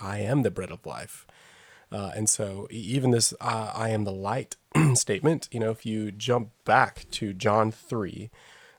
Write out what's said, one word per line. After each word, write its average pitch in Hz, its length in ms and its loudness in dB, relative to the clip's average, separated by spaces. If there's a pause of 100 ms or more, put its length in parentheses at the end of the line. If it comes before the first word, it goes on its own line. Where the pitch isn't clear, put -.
"I 98 160 -6
am 120 240 2
the 107 80 2
bread 90 200 -6
of 87 140 -14
life." - 420 -12 (640)
Uh, 101 240 -6
and 107 140 -2
so 98 420 -4
e-, 104 60 -12
even 123 340 0
this, 117 300 4
uh, 110 340 -4
"I 113 140 -2
am 107 160 0
the 98 80 -4
light" 101 440 -6 (180)
<clears throat> 151 200 6
statement, 139 560 2
you 117 100 -4
know, 110 100 2
if 110 160 -6
you 107 260 -2
jump 117 380 -2 (160)
back 120 460 4
to 104 200 -4
John 107 400 2
three, 110 560 -8 (500)